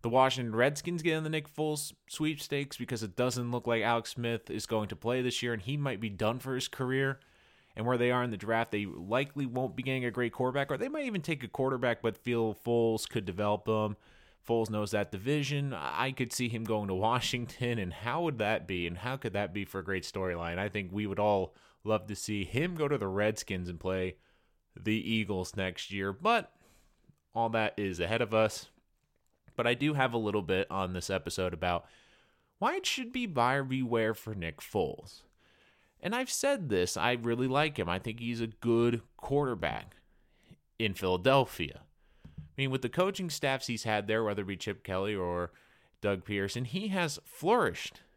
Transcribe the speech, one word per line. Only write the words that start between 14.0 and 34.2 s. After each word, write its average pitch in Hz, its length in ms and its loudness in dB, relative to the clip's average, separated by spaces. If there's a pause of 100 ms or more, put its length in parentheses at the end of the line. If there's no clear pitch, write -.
Foles 113 220 2
knows 104 220 -2
that 101 200 0
division. 139 600 -2
I 82 380 -2
could 123 200 -2
see 123 160 0
him 113 160 -2
going 107 240 0
to 95 60 2
Washington, 117 840 0
and 90 140 -4
how 123 300 -2
would 151 160 0
that 107 280 2
be? 87 200 -2
And 85 100 -4
how 123 220 -4
could 107 160 -6
that 101 180 0
be 101 140 -4
for 95 140 -6
a 85 40 -8
great 92 200 -2
storyline? 87 540 -2
I 101 120 -2
think 98 200 -4
we 104 160 -2
would 95 120 -2
all 104 360 4 (300)
love 104 220 0
to 104 100 -6
see 101 280 -4
him 160 300 -2
go 156 140 0
to 147 80 2
the 104 100 -2
Redskins 98 640 0
and 85 100 -8
play 92 380 -2 (580)
the 107 200 0
Eagles 104 600 0
next 95 360 -4
year, 98 200 -2
but 208 400 0 (840)
all 113 160 2
that 110 260 2
is 95 240 0
ahead 110 220 2
of 107 100 -2
us. 110 380 4 (840)
But 117 100 0
I 120 80 4
do 139 180 2
have 131 220 2
a 120 40 4
little 104 220 2
bit 92 300 2
on 92 240 0
this 90 160 -4
episode 92 420 0
about 87 320 0 (760)
why 277 180 2
it 381 100 -4
should 247 260 -4
be 247 140 -2
buyer 135 360 4
beware 117 520 2
for 110 200 -8